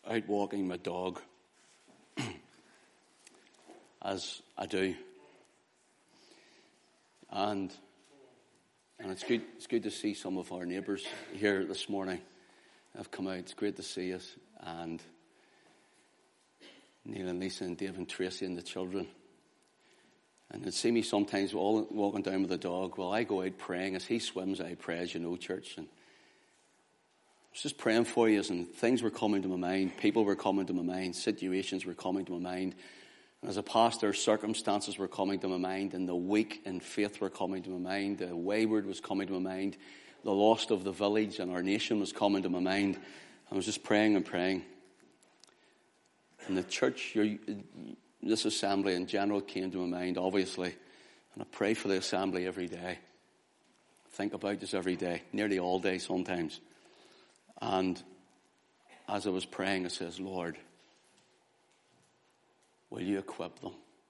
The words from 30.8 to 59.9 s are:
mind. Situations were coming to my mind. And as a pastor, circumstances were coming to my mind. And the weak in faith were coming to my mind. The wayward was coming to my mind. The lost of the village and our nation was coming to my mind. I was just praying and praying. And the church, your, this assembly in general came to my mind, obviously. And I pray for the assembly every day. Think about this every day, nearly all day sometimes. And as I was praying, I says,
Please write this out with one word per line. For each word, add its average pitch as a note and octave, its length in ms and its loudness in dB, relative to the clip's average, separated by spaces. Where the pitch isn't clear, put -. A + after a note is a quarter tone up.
mind. F2+ 320 -2
Situations F#2+ 720 -2
were F2+ 80 -6
coming F#2 320 -2
to F2+ 80 -6
my F2+ 180 -4
mind. F#2 240 -2
And - 80 -6
as F#2+ 80 -2
a G#2 60 -2
pastor, A2+ 500 4
circumstances G#2 840 2
were G2 100 -2
coming F#2+ 320 0
to G2 80 -2
my F#2 100 0
mind. F#2 360 -2
And F#2 140 -2
the F2+ 80 0
weak G2+ 500 2
in F#2 140 -4
faith - 400 -2
were G2 100 0
coming F#2 340 -2
to F#2 80 -8
my F#2 80 -4
mind. G2 400 0
The F2+ 160 -4
wayward G#2+ 500 4
was F#2+ 140 -6
coming G2 280 -2
to F#2+ 60 -2
my F#2 220 0
mind. F#2+ 220 -2
The A2+ 80 0
lost G#2 400 8
of F#2+ 120 4
the G2 80 -2
village G#2 480 2
and F2+ 120 -4
our F2+ 100 0
nation G#2 380 2
was F#2+ 120 -2
coming G2 320 4
to F#2+ 60 0
my F2+ 100 0
mind. F#2+ 400 2
I G2 40 -6
was F#2 100 0
just G#2+ 180 -4
praying G#2+ 320 6
and F#2+ 100 2
praying. F#2 380 0
And F#2+ 100 0
the F2+ 60 2
church, - 500 -2
your, G#2+ 140 4
this A2 200 2
assembly G2 500 2
in F2+ 100 0
general G2+ 340 2
came F#2 320 -4
to F#2 140 -4
my F2 140 -2
mind, F2+ 180 0
obviously. F#2 580 2
And - 100 -10
I - 80 -6
pray G#2+ 240 2
for - 120 -4
the G2 100 4
assembly F#2 500 0
every F2+ 200 -2
day. F2 320 -6
Think G#2 200 -2
about G2+ 260 -2
this F#2+ 140 -6
every F#2 220 2
day, F2 260 -2
nearly G2+ 280 2
all F2+ 200 2
day F#2 200 0
sometimes. F2+ 600 -2
And F#2+ 400 0
as G2+ 200 -2
I - 20 2
was F#2 160 0
praying, F#2+ 400 0
I F2 40 -4
says, E2+ 300 -6